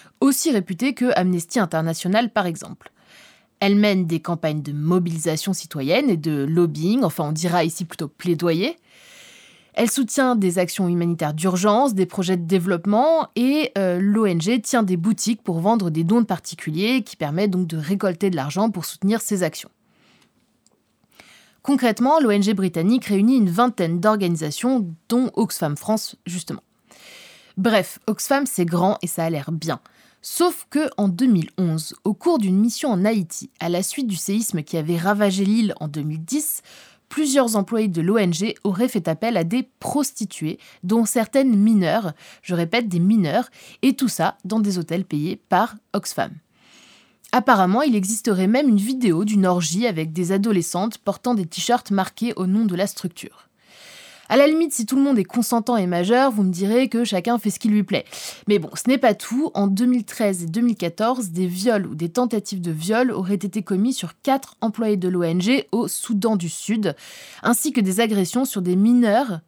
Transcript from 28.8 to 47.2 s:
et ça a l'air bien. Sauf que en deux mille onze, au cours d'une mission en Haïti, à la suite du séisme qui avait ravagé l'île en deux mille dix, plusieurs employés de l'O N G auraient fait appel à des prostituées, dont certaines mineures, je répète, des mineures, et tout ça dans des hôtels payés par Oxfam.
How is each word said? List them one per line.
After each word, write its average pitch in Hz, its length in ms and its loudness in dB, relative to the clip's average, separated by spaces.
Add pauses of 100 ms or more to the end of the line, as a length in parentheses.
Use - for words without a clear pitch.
et 170 40 -6
ça 165 180 -4
a 165 40 -2
l'air 156 220 -4
bien. 156 280 -4 (420)
Sauf - 480 -2
que 302 280 0
en 202 100 2
deux 185 180 0
mille 196 320 4
onze, 160 460 -2
au 214 100 0
cours 339 240 2
d'une 196 220 2
mission 240 300 0
en 190 160 2
Haïti, 208 440 -2 (100)
à 170 100 -4
la 175 120 0
suite 254 260 -4
du 196 80 -2
séisme 196 460 -4
qui 165 160 -6
avait 160 200 -2
ravagé 196 460 0
l'île 214 360 2
en 156 80 -8
deux 147 160 -6
mille 156 200 -6
dix, - 380 -6 (480)
plusieurs 262 460 0
employés 214 320 0
de 170 140 -2
l'O 190 160 2
N 180 160 2
G 196 300 -4
auraient 208 240 0
fait 208 200 -4
appel 220 280 -2
à 170 80 0
des 240 240 -2 (120)
prostituées, - 800 -6 (240)
dont 220 220 2
certaines 247 500 2
mineures, 196 580 2 (300)
je 180 100 -4
répète, 175 340 0
des 175 120 0
mineures, 190 500 2 (320)
et 269 140 4
tout 262 120 -2
ça - 380 -2
dans 220 140 -2
des 202 180 0
hôtels 175 280 -4
payés 151 440 -4
par 208 260 0 (180)
Oxfam. - 380 -4 (1000)